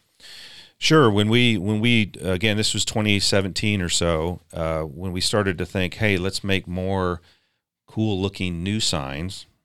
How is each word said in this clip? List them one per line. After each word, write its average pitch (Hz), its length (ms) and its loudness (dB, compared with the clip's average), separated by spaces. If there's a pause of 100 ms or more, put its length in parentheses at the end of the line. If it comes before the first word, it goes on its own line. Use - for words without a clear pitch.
(760)
Sure. 156 320 6
When 104 200 2
we, 117 280 4
when 104 220 0
we, 113 320 4 (100)
again, 95 360 0
this 107 160 0
was 107 100 0
twenty 104 380 0
seventeen 98 600 0
or 87 60 -2
so, 85 540 -2 (100)
uh, 80 300 -4
when 80 320 -8
we 90 80 -4
started 98 380 0
to 90 60 -4
think, 90 280 -2
"Hey, 104 240 0
let's 92 260 -4
make 95 240 -2
more 92 540 -2 (640)
cool 107 340 -2
looking 92 400 -4
new 101 200 -2
signs 73 640 -4 (200)